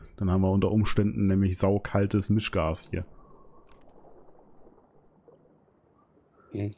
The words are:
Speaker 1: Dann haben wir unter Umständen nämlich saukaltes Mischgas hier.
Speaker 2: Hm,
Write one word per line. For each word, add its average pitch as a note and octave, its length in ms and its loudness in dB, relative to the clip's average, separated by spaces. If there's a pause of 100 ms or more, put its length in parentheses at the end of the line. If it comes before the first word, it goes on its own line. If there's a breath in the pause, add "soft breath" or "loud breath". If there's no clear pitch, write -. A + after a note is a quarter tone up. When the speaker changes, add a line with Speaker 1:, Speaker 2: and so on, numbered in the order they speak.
(180 soft breath)
Speaker 1:
Dann G2 120 -2
haben F#2 120 2
wir F#2+ 100 2
unter G2 200 2
Umständen G#2 540 2
nämlich G2 320 2
saukaltes G2+ 720 0
Mischgas F2+ 600 -2
hier. F2 140 -6 (3500)
Speaker 2:
Hm, G#2 260 -4